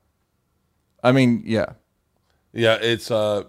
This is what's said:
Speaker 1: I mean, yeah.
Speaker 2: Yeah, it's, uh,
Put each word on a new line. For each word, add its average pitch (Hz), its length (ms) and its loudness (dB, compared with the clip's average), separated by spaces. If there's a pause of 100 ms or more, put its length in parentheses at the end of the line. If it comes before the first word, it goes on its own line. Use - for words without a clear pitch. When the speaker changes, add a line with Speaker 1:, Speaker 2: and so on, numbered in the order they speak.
(1040)
Speaker 1:
I 123 100 2
mean, 127 320 2
yeah. 110 280 -4 (840)
Speaker 2:
Yeah, 113 260 2
it's, 117 300 -4
uh, 104 380 -2